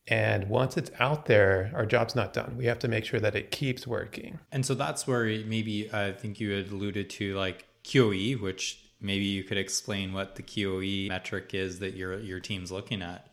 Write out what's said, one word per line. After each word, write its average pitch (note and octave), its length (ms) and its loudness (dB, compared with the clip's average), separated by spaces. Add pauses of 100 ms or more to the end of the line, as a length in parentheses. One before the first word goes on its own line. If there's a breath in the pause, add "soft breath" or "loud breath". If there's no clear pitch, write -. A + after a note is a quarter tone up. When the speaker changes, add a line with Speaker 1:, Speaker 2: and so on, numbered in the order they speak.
Speaker 1:
And G#2+ 420 2
once B2 280 2
it's - 220 -2
out C#3+ 280 2
there, G2 480 6
our A2+ 120 0
job's A#2 280 4
not G#2+ 200 0
done. A#2 240 -4
We B2 80 -2
have A#2+ 140 2
to B2 80 0
make A2+ 180 0
sure A2+ 140 0
that G#2 140 2
it - 160 -4
keeps C3 360 -2
working. - 540 -6 (120)
Speaker 2:
And C3 140 0
so C3+ 80 0
that's C#3+ 320 -2
where A#2+ 180 2
maybe, A2 680 -2
I G2+ 200 0
think G2+ 280 -8
you G#2 100 0
had G2 180 -2
alluded G2+ 420 -2
to, G2 240 -2
like, F#2+ 320 -2 (160)
Q B2+ 260 6
O G2+ 40 4
E, G2+ 220 0
which G2 440 -4 (220)
maybe G2 240 2
you G2 180 2
could G2 140 -4
explain G2 560 -2
what G2 240 -4
the - 60 -8
Q G2 340 -2
O F#2+ 60 -2
E G2 260 0
metric F#2 460 -4
is F#2 240 -2
that F#2+ 160 -4
your, F#2 260 -4
your F#2 200 -6
team's F2+ 300 -6
looking G2 300 -4
at. F2+ 320 -10